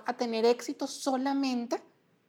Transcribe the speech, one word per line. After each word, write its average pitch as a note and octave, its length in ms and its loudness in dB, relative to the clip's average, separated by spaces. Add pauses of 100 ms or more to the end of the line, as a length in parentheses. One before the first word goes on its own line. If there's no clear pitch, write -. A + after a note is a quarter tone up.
a B3 120 -4
tener A3+ 280 0
éxito B3 420 2
solamente C4 920 -2 (480)